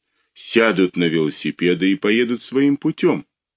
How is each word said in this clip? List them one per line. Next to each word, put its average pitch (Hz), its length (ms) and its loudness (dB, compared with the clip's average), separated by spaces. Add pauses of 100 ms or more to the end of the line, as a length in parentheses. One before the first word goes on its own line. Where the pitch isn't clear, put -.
(320)
сядут 98 640 0
на 87 80 0
велосипеды 82 880 0
и 95 40 -2
поедут 113 460 -2
своим 143 360 0
путем, 156 480 -2 (300)